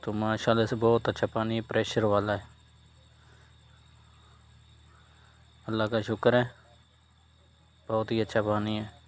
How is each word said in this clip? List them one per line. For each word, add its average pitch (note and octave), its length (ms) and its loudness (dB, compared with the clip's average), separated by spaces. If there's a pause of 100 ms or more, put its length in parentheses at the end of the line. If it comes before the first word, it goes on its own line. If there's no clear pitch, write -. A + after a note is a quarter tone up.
तो A2+ 100 -6
माशाल्लाह A2 540 0
से B2 100 -4
बहुत A2+ 320 2
अच्छा A2 180 -2
पानी A2+ 280 -4
है, A2+ 80 -2
प्रेशर A2 420 -2
वाला G#2 280 2
है। G2+ 140 -6 (3250)
अल्लाह A2 180 0
का A2 160 0
शुक्र A#2 340 2
है, B2 140 2 (1400)
बहुत A2 240 -2
ही A2+ 80 0
अच्छा G#2+ 220 0
पानी G#2+ 340 0
है। G#2+ 140 -8 (180)